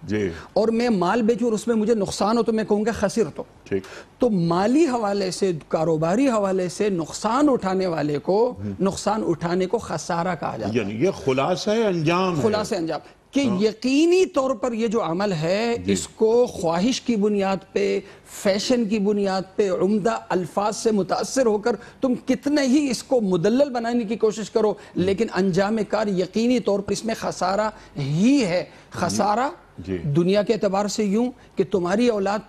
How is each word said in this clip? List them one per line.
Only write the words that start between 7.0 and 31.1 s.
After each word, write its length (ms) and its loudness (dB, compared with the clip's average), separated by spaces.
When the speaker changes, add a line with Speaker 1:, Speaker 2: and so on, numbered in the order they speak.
Speaker 2:
اٹھانے 380 0
والے 320 -2
کو، 340 0
Speaker 1:
ہم۔ 160 -4
Speaker 2:
نقصان 480 -2
اٹھانے 380 0
کو 120 -2
خسارہ 640 -4
کہا 180 -6
جاتا 160 -4
ہے۔ 40 2
Speaker 1:
یعنی 280 -2
یہ 60 2
خلاصہ 440 0
ہے، 180 2
انجام 500 0
ہے۔ 40 0
Speaker 2:
خلاصہ 340 0
انجام۔ 240 -4
کہ 160 2
Speaker 1:
ہاں۔ 140 0
Speaker 2:
یقینی 640 4
طور 260 -2
پر 220 -4
یہ 140 -2
جو 160 0
عمل 300 -2
ہے، 420 0
Speaker 1:
جی۔ 80 2
Speaker 2:
اس 140 -4
کو 380 4
خواہش 560 0
کی 140 0
بنیاد 420 2
پہ، 260 0
فیشن 600 0
کی 140 0
بنیاد 420 0
پہ، 160 2
عمدہ 480 0
الفاظ 480 -2
سے 140 0
متاثر 540 0
ہو 120 2
کر 180 0
تم 140 2
کتنے 460 0
ہی 300 2
اس 120 -6
کو 180 2
مدلل 480 2
بنانے 340 -2
کی 120 -4
کوشش 340 -2
کرو، 240 2
Speaker 1:
جی۔ 60 0
Speaker 2:
لیکن 320 0
انجام 440 0
کار 180 0
یقینی 520 0
طور 200 0
پر 120 -4
اس 140 -4
میں 140 -4
خسارہ 500 -2
ہی 480 2
ہے۔ 140 0
Speaker 1:
جی۔ 400 -12
Speaker 2:
خسارہ 500 0
Speaker 1:
جی۔ 200 -6
Speaker 2:
دنیا 460 2
کے 100 0
اعتبار 340 0
سے 160 -2
یوں 280 0